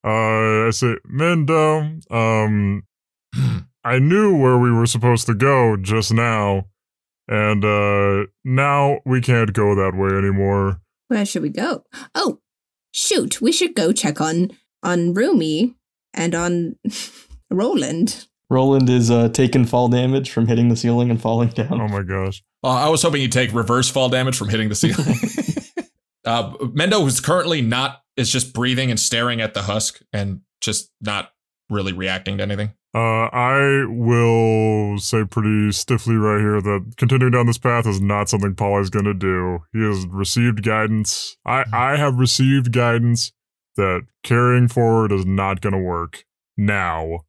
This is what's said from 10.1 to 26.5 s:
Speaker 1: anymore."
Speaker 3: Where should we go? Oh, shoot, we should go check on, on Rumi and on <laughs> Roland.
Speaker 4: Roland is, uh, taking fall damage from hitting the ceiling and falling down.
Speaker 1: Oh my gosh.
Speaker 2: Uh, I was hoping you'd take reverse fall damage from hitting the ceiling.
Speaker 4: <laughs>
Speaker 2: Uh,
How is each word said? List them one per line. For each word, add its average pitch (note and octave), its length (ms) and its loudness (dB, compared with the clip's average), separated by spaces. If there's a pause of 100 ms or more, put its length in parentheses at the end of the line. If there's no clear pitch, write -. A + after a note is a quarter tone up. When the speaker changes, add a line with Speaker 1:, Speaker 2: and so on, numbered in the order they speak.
Speaker 1:
anymore." G2 640 0 (260)
Speaker 3:
Where G#3 180 0
should E3+ 180 -6
we D3 60 -4
go? - 340 -6 (320)
Oh, - 240 -2 (520)
shoot, - 500 -2
we A#3+ 100 2
should F4 240 -2
go F#3 160 0
check - 300 -2
on, E3 300 -2 (300)
on F3 320 0
Rumi G#3 640 0 (380)
and E3+ 220 -2
on E3+ 480 -2
<laughs> - 680 -12
Roland. F#3 760 -2 (220)
Speaker 4:
Roland C3 400 4
is, B2 200 4
uh, A#2 200 4
taking C3 360 2
fall B2 220 0
damage B2+ 440 0
from A2+ 160 0
hitting A#2 220 2
the A2+ 60 4
ceiling A#2+ 340 0
and A2+ 120 0
falling A#2 280 0
down. A#2+ 320 -4
Speaker 1:
Oh G#2+ 60 -4
my G2 140 -4
gosh. F#2+ 420 -6 (200)
Speaker 2:
Uh, C3 60 -2
I C3 200 0
was D#3+ 120 0
hoping D3 200 0
you'd B2 100 -2
take B2 220 0
reverse A#2 360 0
fall C3 200 0
damage B2+ 280 0
from G2+ 120 -4
hitting A2 200 -2
the G#2 60 -4
ceiling. - 480 0
Speaker 4:
<laughs> A3 40 -4 (960)
Speaker 2:
Uh, A#2 340 -4